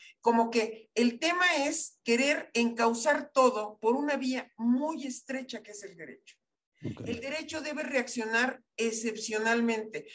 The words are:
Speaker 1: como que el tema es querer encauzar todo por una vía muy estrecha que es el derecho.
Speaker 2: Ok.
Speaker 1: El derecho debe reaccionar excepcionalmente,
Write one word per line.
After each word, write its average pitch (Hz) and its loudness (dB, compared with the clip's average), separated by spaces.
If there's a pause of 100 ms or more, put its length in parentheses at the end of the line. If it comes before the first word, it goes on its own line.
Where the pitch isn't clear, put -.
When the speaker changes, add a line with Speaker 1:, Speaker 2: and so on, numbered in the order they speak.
(200)
Speaker 1:
como 233 4
que - -2
el 240 2
tema 349 2 (200)
es - -2
querer 277 2
encauzar 233 2
todo 214 4
por 226 2
una 285 0
vía 254 -4
muy 277 0
estrecha 247 -10
que 208 -18
es 202 -14
el 196 -16
derecho. - -18 (460)
Speaker 2:
Ok. - -8
Speaker 1:
El 240 -4
derecho 311 -8
debe 302 -6
reaccionar 247 -2 (160)
excepcionalmente, 226 -2